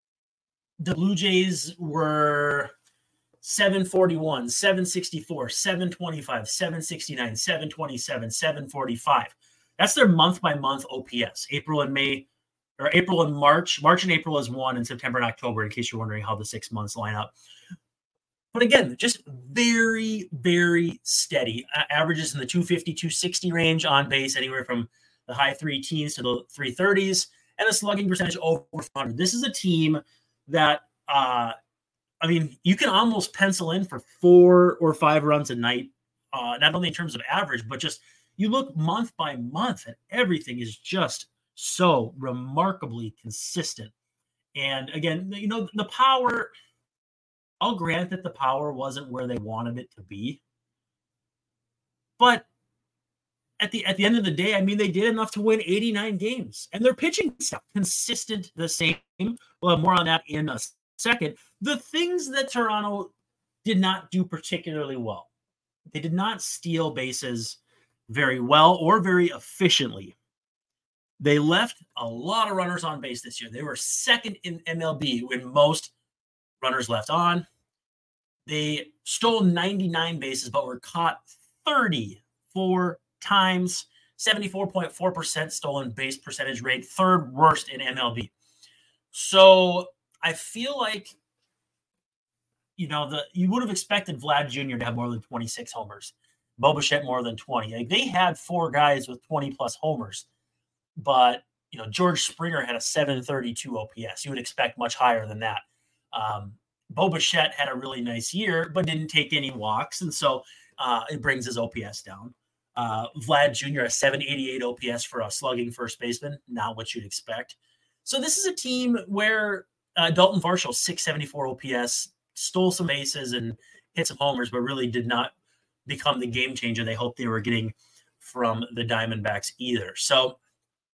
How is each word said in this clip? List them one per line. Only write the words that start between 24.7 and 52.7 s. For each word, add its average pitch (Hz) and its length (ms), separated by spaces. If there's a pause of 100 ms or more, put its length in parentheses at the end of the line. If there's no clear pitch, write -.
the 127 60
high 139 200
three 139 280
teens 147 340
to 123 80
the 123 260
three 131 220
thirties, 190 560 (300)
and 214 120
a 214 40
slugging 202 360
percentage 180 320
over 165 300
four 156 120 (120)
hundred. 120 220
This 185 160
is 240 100
a 262 80
team 160 500 (480)
that, 151 320 (260)
uh, 127 460 (680)
I 160 60
mean, 165 360
you 185 120
can 285 140
almost 214 440
pencil 185 380
in 190 140
for 123 140 (200)
four 180 640
or 156 120
five 151 300
runs 147 280
a 123 40
night, 120 340 (440)
uh, 123 260
not 160 160
only 175 140
in - 40
terms 170 220
of 113 60 (100)
average, 143 340
but 131 140
just - 220 (340)
you 208 140
look 269 260
month 175 420
by 147 200
month, 156 500
and - 80 (160)
everything 175 480
is 113 160
just - 520 (280)
so 147 640
remarkably 131 1040
consistent. 110 680 (640)
And 135 340
again, 165 440
you 202 140
know, 214 280
the 208 100
power, 254 640 (1080)
I'll 220 140
grant 175 340
that 185 140
the 170 80
power 139 420
wasn't 131 380
where 127 160
they 123 100
wanted 113 420
it 123 120
to 104 100
be. 101 400 (1800)
But 240 280 (1120)